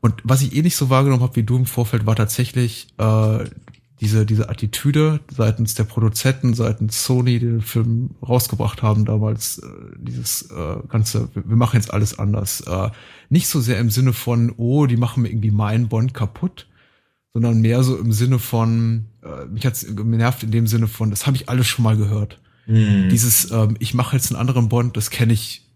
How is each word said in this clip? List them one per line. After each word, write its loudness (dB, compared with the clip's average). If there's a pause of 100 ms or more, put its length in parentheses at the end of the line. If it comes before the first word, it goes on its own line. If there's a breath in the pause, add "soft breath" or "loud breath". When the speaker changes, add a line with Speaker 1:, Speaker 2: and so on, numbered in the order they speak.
Speaker 1:
Und 0
was 2
ich -2
eh 2
nicht 2
so 0
wahrgenommen 4
habe 0
wie 2
du 0
im 2
Vorfeld, -2
war 2
tatsächlich, -2 (100)
äh, 2 (580)
diese, 2
diese 0
Attitüde 0 (140)
seitens 0
der 0
Produzenten, 0
seitens -2
Sony, 2
die -2
den 0
Film -2 (160)
rausgebracht -2
haben 2
damals, -2
äh, -20 (300)
dieses, -8
äh, -6 (120)
ganze, 0
wir, -8
wir 2
machen 4
jetzt 0
alles -2
anders. -2
Äh, -4 (400 loud breath)
nicht 4
so 0
sehr 0
im 2
Sinne 2
von, 0
"Oh, 2
die 2
machen 0
mir -2
irgendwie 0
meinen 0
Bond 0
kaputt", -6 (680 soft breath)
sondern 2
mehr 2
so 2
im -2
Sinne 2
von, 0 (160)
äh, -14
mich -8
hat's -4
genervt 0
in -4
dem 2
Sinne 2
von, -4
"Das -4
habe 2
ich -8
alles 0
schon 0
mal 4
gehört." -2 (260 soft breath)
Speaker 2:
Mhm. 4
Speaker 1:
Dieses, 2
ähm, 2
"Ich -6
mache 0
jetzt -2
einen -4
anderen 0
Bond", 0
das -4
kenne 2
ich -4 (140)